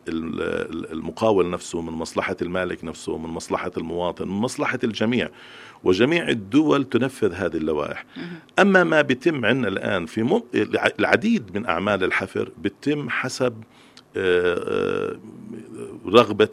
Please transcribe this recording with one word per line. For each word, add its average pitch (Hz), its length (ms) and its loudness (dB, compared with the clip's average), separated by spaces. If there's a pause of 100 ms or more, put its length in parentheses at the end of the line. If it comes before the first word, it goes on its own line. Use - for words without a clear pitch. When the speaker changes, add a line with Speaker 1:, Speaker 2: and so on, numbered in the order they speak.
Speaker 1:
ال-، 82 340 -4
ال-، 85 500 -4
المقاول 85 580 2
نفسه، 87 320 -6
من 82 120 -8
مصلحة 82 480 -4
المالك 87 420 -4
نفسه، 82 340 -8
من 80 120 -8
مصلحة 82 480 -4
المواطن، 85 500 -4
من 87 60 -6
مصلحة 123 500 -2
الجميع. 113 460 0 (540)
وجميع 131 460 2
الدول 139 540 2
تنفذ 123 500 0
هذه 87 240 -2
اللوائح. 78 480 -4 (120)
Speaker 2:
مهم. 170 220 -12 (200)
Speaker 1:
أما 190 240 6
ما 160 180 4
بيتم 135 440 0
عنا 120 220 2
الآن 95 380 -2
في 110 180 -2
م-، 180 180 2 (140)
الع-، 104 440 2
العديد 110 580 2
من 98 80 -4
أعمال 92 380 2
الحفر 95 540 -2
بتتم 139 520 -4
حسب، 123 440 -2 (640)
آه، 90 400 4
آه، 50 600 -2 (880)
رغبة 104 480 6